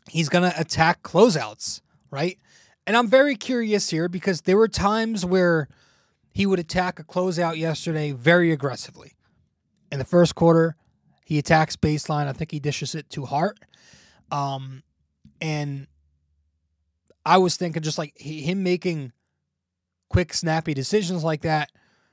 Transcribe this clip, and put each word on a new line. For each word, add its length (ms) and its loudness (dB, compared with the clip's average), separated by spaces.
he's 200 -2
gonna 280 2
attack 460 0
closeouts, 800 0
right? 300 -6
And 100 2
I'm 100 2
very 280 6
curious 540 -2
here 200 -2
because 320 -4
there 160 2
were 100 6
times 580 0
where 420 2
he 140 -2
would 140 2
attack 400 -4
a 40 -14
closeout 540 -2
yesterday 540 -4
very 400 4
aggressively. 640 -6
In 80 -6
the 60 -4
first 300 4
quarter, 400 4
he 140 -2
attacks 380 2
baseline. 520 -2
I 60 -6
think 180 -10
he 80 -8
dishes 360 -6
it 160 -12
to 140 -10
Hart. 340 -2
Um, 520 -6
and 480 -6
I 120 6
was 180 2
thinking 260 -6
just, 160 -4
like, 200 -10
he, 240 -12
him 220 -4
making 500 -4
quick, 240 0
snappy 400 -2
decisions 500 -2
like 180 -4
that, 300 -2